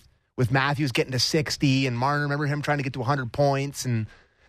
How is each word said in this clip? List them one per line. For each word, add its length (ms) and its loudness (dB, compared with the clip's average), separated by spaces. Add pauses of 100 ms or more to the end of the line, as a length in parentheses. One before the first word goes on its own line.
(360)
with 140 0
Matthews 420 2
getting 200 0
to 60 -2
sixty 680 2
and 100 -2
Marner, 280 0
remember 220 -2
him 160 -2
trying 160 0
to 60 -2
get 100 -6
to 60 -6
a 40 -4
hundred 280 -2
points. 520 0
And, 220 -2 (420)